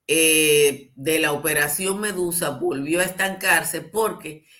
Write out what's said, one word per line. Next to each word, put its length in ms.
eh, 840
de 240
la 140
Operación 680
Medusa 480
volvió 520
a 40
estancarse 800
porque, 640